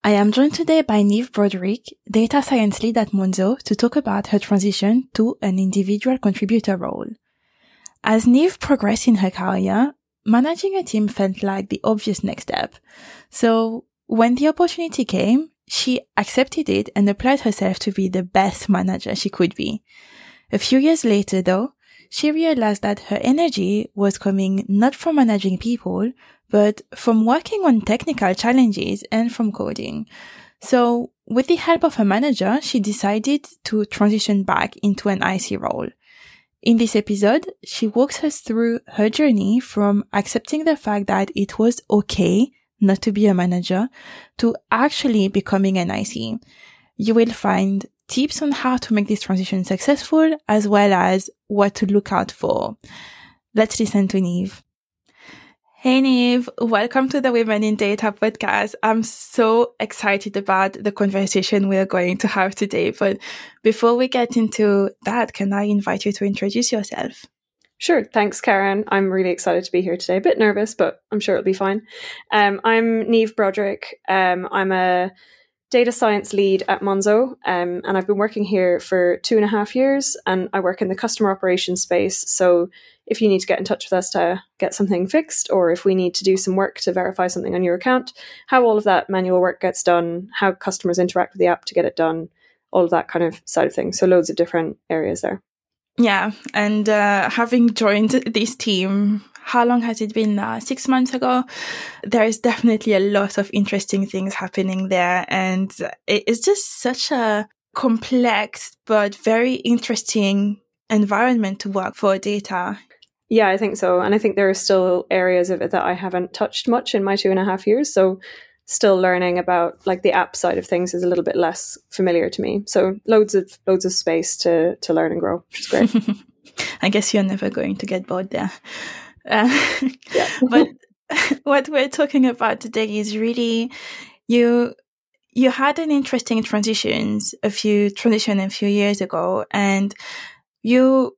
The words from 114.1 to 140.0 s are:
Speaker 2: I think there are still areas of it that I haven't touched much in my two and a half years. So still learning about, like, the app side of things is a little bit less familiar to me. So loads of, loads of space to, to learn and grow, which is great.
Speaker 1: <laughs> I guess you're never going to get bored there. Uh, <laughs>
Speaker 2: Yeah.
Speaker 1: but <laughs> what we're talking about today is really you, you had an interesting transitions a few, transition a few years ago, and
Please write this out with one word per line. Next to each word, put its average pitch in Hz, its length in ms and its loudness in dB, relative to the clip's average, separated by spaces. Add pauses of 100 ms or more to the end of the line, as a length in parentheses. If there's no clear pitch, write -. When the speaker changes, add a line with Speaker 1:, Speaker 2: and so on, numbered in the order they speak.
Speaker 2:
I 214 40 2
think 208 180 0
there 196 140 4
are 190 40 0
still 185 560 2
areas 180 400 2
of 180 120 -2
it - 80 -4
that - 140 0
I 180 100 0
haven't 180 400 -6
touched - 340 -4
much 240 260 0
in 196 80 0
my 196 140 0
two 196 140 0
and 190 80 2
a 185 60 0
half 190 220 -2
years. 247 260 2
So 190 280 2 (460)
still 196 320 2
learning 180 400 2
about, 175 480 -2
like, 185 160 -2
the - 100 2
app - 240 0
side 175 220 -2
of 180 80 -6
things 180 260 -2
is 180 100 -4
a 180 60 0
little 180 160 0
bit - 120 -2
less 175 420 -2 (100)
familiar 175 400 0
to - 140 -6
me. 202 240 -4
So 190 400 0
loads 214 280 4
of, 190 320 -2
loads 190 200 2
of 185 80 -2
space 165 440 -2
to, 170 380 2
to - 160 -6
learn 160 200 0
and 170 80 -4
grow, 175 280 -4
which - 120 -16
is - 80 -10
great. 233 220 2 (520)
Speaker 1:
<laughs> - 400 -10
I 196 80 2
guess 202 240 0
you're 208 80 2
never 196 260 -2
going - 280 -4
to 196 100 -8
get 190 200 -6
bored 185 220 -6
there. 196 240 -4 (720)
Uh, 220 220 2 (340)
<laughs> 262 80 -2 (240)
Speaker 2:
Yeah. - 140 0 (200)
Speaker 1:
but 247 200 4 (400)
<laughs> - 360 -2
what 277 240 2
we're 285 200 0
talking 285 360 2
about 233 360 0
today 220 380 -4
is 208 180 -6
really 233 540 0 (560)
you, 240 480 4 (600)
you 262 160 4
had 269 280 0
an 320 120 -4
interesting 254 520 0
transitions 214 1000 -2
a 214 80 0
few, 208 400 0
transition 214 500 0
a 190 80 -4
few 202 200 -4
years 202 340 0
ago, 180 480 -2
and 196 440 0 (680)